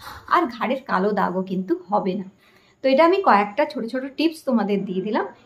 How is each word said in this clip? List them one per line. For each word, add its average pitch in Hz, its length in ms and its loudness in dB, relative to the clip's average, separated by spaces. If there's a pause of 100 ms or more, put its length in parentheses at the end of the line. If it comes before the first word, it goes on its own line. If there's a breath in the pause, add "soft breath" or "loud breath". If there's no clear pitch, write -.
(280 loud breath)
আর 330 180 2
ঘাড়ের 233 400 -4
কালো 190 260 0
দাগও 185 300 0
কিন্তু 190 340 -4 (120)
হবে 190 260 0
না। 196 100 -6 (580 soft breath)
তো 269 60 2
এটা 269 160 6
আমি 349 120 4
কয়েকটা 240 480 2
ছোট 262 200 -6
ছোট 254 180 -6 (140)
tips 320 280 -2
তোমাদের 202 400 0
দিয়ে 190 180 -4
দিলাম। 214 240 -2 (200 loud breath)